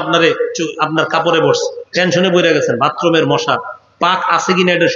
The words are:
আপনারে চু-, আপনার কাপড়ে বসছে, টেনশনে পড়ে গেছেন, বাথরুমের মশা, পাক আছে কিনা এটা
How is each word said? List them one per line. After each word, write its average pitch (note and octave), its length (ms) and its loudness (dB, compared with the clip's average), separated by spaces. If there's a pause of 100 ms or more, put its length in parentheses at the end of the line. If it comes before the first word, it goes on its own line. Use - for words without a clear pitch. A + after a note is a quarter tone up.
আপনারে E3 260 2 (280)
চু-, D#3 180 -4 (100)
আপনার D#3 280 -2
কাপড়ে E3 360 0
বসছে, - 200 0 (260)
টেনশনে F3+ 400 2
পড়ে E3+ 220 2
গেছেন, C3 260 0
বাথরুমের D#3+ 500 2
মশা, C#3 220 0 (480)
পাক F3+ 180 0 (160)
আছে E3+ 200 -2
কিনা F3+ 200 2
এটা E3+ 200 2